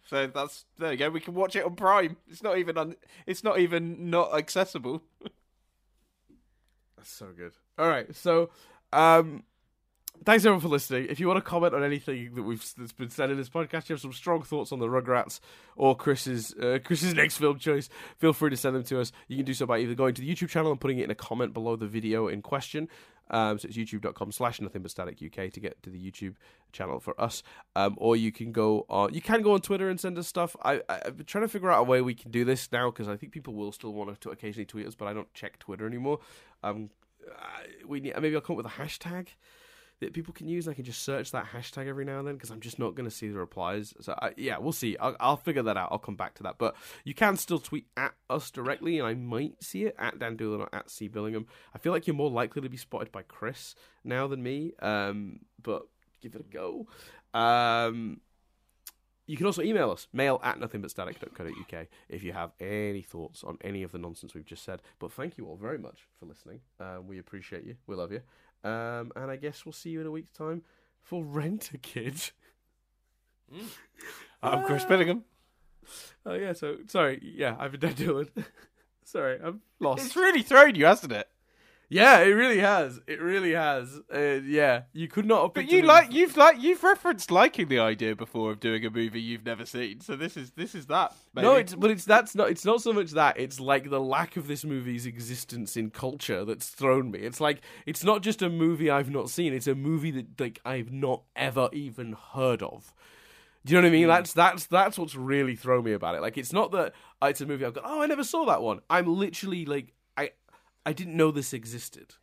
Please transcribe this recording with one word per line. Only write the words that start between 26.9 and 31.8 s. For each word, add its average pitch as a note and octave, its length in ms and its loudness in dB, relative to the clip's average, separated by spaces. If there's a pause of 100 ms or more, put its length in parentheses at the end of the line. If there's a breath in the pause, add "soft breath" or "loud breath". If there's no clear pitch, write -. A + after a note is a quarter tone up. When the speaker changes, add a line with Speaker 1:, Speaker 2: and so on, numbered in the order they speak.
Speaker 2:
for - 180 -10
us. - 240 -4 (320 soft breath)
Um, G2 220 0
or A#2 200 4
you A2+ 140 0
can A2+ 220 -12
go G#2+ 380 2
on, G2+ 240 0
you E3+ 80 -6
can A3+ 180 2
go G#3 140 4
on F#3+ 80 0
Twitter G3 260 -2
and F#3 100 -4
send F3+ 200 -6
us F3 100 -8
stuff. F3 340 -4
I, C#3 280 0
I, F#2 160 -4
I've C3 100 -8
been D3+ 80 -16
trying G#3 200 -4
to A3+ 40 -4
figure F#3+ 220 -2
out C3 100 6